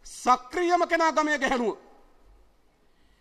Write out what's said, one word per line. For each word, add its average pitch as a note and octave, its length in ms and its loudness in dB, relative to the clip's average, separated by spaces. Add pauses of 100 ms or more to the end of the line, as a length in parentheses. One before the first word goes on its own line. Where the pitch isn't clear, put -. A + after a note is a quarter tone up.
සක්‍රියම F4 800 0
කෙනා E4 280 2
ගමේ D4+ 260 0
ගැහැණුව. A#3+ 380 -2 (1400)